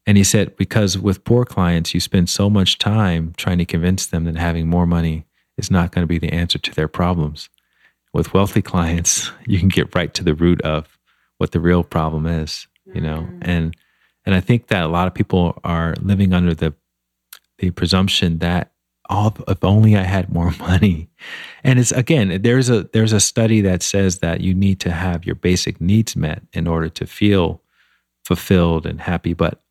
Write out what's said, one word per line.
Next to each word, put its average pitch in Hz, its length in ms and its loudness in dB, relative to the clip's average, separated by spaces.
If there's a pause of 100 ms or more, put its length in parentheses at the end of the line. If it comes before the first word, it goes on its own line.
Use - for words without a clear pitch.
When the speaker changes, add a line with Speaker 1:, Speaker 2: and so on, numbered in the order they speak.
Speaker 1:
And 101 100 6
he 98 60 6
said, 98 340 2
"Because 98 400 0
with 95 260 -2
poor 120 220 2
clients, 87 480 0
you 90 60 0
spend 90 300 0
so 101 200 0
much 101 300 2
time 87 580 0
trying 90 220 0
to 87 60 0
convince 90 420 -2
them 82 160 -2
that 82 120 -4
having 85 320 -2
more 87 200 2
money 82 380 0 (320)
is - 120 -6
not 87 220 2
gonna 85 160 -2
be 85 100 0
the 78 160 -4
answer 85 240 -2
to - 160 -8
their 78 140 -2
problems. 82 600 -4 (600)
With 85 220 -2
wealthy 98 300 0
clients, 85 680 -2 (100)
<laughs> - 80 -20
you 98 120 0
can 92 100 4
get - 240 -2
right 85 220 -2
to - 80 -6
the 85 100 2
root 85 300 2
of 78 340 -4 (400)
what - 140 -4
the 87 80 0
real 85 240 2
problem 80 420 -4
is, 80 400 -6 (260)
you - 100 -8
know?" 80 280 -6
Speaker 2:
Mm. - 140 -16
Speaker 1:
And, 82 320 -2 (500)
and 101 80 0
I 92 60 2
think 117 280 0
that 92 160 -2
a 80 40 -2
lot 87 200 0
of 90 60 -6
people 90 500 0
are 82 380 -2
living 95 320 2
under 87 220 2
the, 80 180 -4 (840)
the 92 100 -2
presumption 90 680 0
that, 87 320 -2 (360)
"Oh, 104 260 0 (140)
if 95 160 -2
only 107 320 6
I 101 60 2
had 92 320 -2
more 85 180 0
<laughs> - 80 -6
money." 90 500 2 (540)
And 131 140 4
it's, 123 140 2
again, 110 500 0
there's 120 300 2
a, 107 200 0
there's 110 220 2
a 104 60 4
study 110 420 2
that 92 220 0
says 95 360 0
that 85 220 -2
you 92 140 0
need 98 240 2
to - 120 -2
have 87 360 -4
your 80 80 -4
basic - 440 -2
needs 104 360 2
met 82 260 -4 (120)
in 82 120 -4
order 82 240 -2
to - 160 -10
feel 92 560 0 (640)
fulfilled 85 640 0
and 80 140 -10
happy. 85 320 -4
But 85 380 -4